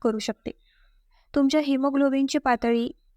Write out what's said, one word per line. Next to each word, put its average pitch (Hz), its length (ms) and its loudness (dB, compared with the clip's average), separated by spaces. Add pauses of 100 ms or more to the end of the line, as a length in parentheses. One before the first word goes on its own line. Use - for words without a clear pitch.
करू 220 180 -2
शकते. - 320 -8 (840)
तुमच्या 285 260 2
hemoglobinची 277 760 0
पातळी 233 540 0 (260)